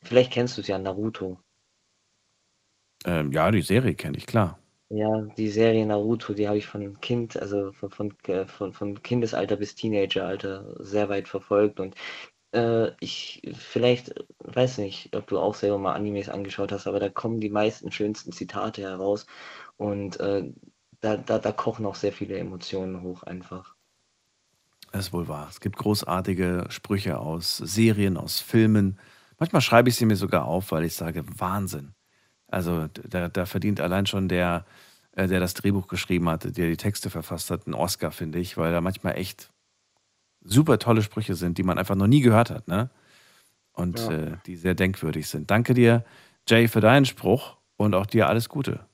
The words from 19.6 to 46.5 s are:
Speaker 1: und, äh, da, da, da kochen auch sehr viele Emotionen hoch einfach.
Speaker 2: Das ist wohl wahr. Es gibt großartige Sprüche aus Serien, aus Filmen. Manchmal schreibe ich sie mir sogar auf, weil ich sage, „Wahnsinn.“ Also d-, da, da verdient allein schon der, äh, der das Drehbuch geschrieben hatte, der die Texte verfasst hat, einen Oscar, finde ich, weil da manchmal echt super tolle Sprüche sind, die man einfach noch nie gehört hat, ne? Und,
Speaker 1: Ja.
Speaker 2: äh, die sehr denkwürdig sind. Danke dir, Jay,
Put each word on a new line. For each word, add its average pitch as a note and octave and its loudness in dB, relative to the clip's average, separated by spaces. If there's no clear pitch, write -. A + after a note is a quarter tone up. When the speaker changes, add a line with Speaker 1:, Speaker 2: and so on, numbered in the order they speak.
Speaker 1:
und, G2+ -6
äh, G2 -2
da, G#2+ 0
da, A2 0
da A2 0
kochen A2 -4
auch G2 -6
sehr G2+ -2
viele G2 -8
Emotionen F#2 -8
hoch F2+ -10
einfach. F2+ -14
Speaker 2:
Das G2 -4
ist - -10
wohl F2 -4
wahr. D2 -8
Es - -20
gibt - -4
großartige F#2 0
Sprüche G2 -4
aus E2 -6
Serien, G2+ 2
aus - -6
Filmen. G#2+ 4
Manchmal E3 2
schreibe A#2+ 8
ich A#2+ 0
sie A#2 2
mir G#2+ 6
sogar F2 0
auf, F2 -2
weil E2 0
ich E2 -4
sage, E2 -6
„Wahnsinn.“ F2+ -6
Also E2+ -2
d-, - -12
da, F2 -4
da F2+ -2
verdient G2+ -2
allein F#2 0
schon F#2+ -2
der, F2 0
äh, F#2+ 0
der F#2 2
das F2+ 0
Drehbuch G2 0
geschrieben F2 0
hatte, D#2+ -2
der F2 0
die E2 0
Texte - -4
verfasst - -8
hat, F2+ -4
einen D#2+ -6
Oscar, E2 -2
finde D#2+ -6
ich, F2+ -4
weil E2 2
da E2+ 2
manchmal F#2 -2
echt - -10
super C3 6
tolle G2+ 4
Sprüche G#2+ -4
sind, F2 -2
die F#2+ 0
man F2+ 0
einfach F#2+ 0
noch G2 4
nie C3+ 8
gehört A#2 6
hat, - -8
ne? G#2 0
Und, F2 -4
Speaker 1:
Ja. A2+ -4
Speaker 2:
äh, D#2 -4
die F2+ -12
sehr F2 0
denkwürdig E2 -2
sind. D#2 -6
Danke A#2 4
dir, A#2 6
Jay, A#2 6